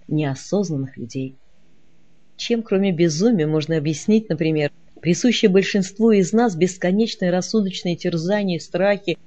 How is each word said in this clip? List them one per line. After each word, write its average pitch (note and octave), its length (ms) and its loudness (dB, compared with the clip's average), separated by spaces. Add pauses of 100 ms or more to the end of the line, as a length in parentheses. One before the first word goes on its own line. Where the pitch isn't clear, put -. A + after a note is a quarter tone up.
неосознанных D3+ 880 -4
людей. C3 380 -10 (1040)
Чем, A#3 260 -4
кроме G3 300 0
безумия, E3+ 540 2
можно D#3 300 0
объяснить, D#3+ 520 0
например, D#3 440 0 (280)
присущее A3 480 2
большинству G3 640 2
из G3 220 4
нас A3 240 2
бесконечное F3+ 760 0
рассудочное F#3 680 -2
терзание F3+ 600 -2
и D3 40 -6
страхи F#3 680 -2